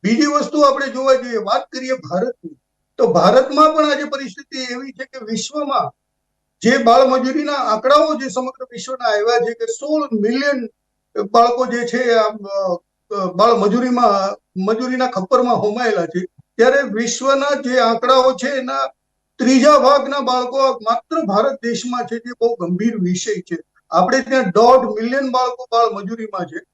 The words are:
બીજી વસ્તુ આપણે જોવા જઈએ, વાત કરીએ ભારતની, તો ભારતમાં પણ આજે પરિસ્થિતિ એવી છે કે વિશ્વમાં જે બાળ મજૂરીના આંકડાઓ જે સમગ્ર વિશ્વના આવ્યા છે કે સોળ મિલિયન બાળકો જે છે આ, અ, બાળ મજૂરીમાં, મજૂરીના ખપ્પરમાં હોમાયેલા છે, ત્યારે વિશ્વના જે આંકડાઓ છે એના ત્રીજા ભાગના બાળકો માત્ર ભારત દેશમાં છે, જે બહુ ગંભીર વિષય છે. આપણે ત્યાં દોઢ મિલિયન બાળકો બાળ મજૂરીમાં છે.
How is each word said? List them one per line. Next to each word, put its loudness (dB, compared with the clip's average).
બીજી 2
વસ્તુ 0
આપણે 2
જોવા 0
જઈએ, -4
વાત -2
કરીએ -8
ભારતની, -6
તો 4
ભારતમાં 4
પણ 2
આજે -2
પરિસ્થિતિ -10
એવી -12
છે -14
કે -16
વિશ્વમાં -4
જે 4
બાળ 6
મજૂરીના 0
આંકડાઓ 2
જે -6
સમગ્ર -8
વિશ્વના -12
આવ્યા 2
છે -2
કે -8
સોળ -4
મિલિયન -2
બાળકો 4
જે -4
છે 0
આ, 4
અ, -4
બાળ 4
મજૂરીમાં, 0
મજૂરીના -2
ખપ્પરમાં 0
હોમાયેલા -2
છે, -6
ત્યારે 4
વિશ્વના -2
જે 0
આંકડાઓ 2
છે -4
એના -6
ત્રીજા 6
ભાગના 2
બાળકો -2
માત્ર -4
ભારત 0
દેશમાં -6
છે, -8
જે -14
બહુ 0
ગંભીર -4
વિષય -4
છે. -8
આપણે 2
ત્યાં 0
દોઢ 4
મિલિયન -4
બાળકો -4
બાળ 0
મજૂરીમાં -10
છે. -14